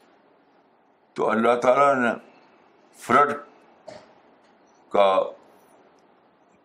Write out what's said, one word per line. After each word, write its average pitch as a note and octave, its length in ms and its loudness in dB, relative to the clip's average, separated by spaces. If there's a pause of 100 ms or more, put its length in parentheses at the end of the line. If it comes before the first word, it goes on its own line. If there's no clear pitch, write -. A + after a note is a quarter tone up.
(1160)
تو - 160 -4
اللہ A#2 320 0
تعالیٰ C3+ 320 2
نے A#2+ 360 -6 (640)
فلڈ C#3 360 0 (1600)
کا G2 340 0 (1400)